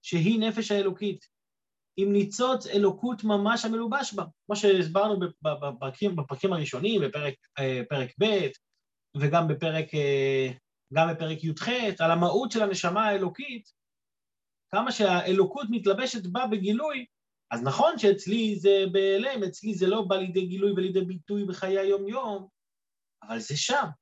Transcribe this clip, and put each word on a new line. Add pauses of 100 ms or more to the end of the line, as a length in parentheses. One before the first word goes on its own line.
שהיא
נפש
האלוקית, (680)
עם
ניצוץ
אלוקות
ממש
המלובש
בה, (220)
כמו
שהסברנו
ב-, (180)
ב-,
ב-,
בפרקים,
בפרקים
הראשונים,
בפרק, (240)
אה,
פרק (100)
ב', (720)
וגם
בפרק,
אה, (460)
גם
בפרק
י"ח, (300)
על
המהות
של
הנשמה
האלוקית, (1000)
כמה
שהאלוקות
מתלבשת
בה
בגילוי, (440)
אז
נכון
שאצלי
זה
בהיעלם,
אצלי
זה
לא
בא
לידי
גילוי
ולידי
ביטוי
בחיי
היום-יום, (760)
אבל
זה
שם. (140)